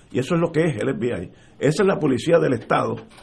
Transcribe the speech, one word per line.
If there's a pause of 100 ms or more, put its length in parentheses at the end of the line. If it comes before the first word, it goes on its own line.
(120)
Y
eso
es
lo
que
es
el
F
B (180)
I. (280)
Esa
es
la
policía
del
Estado. (260)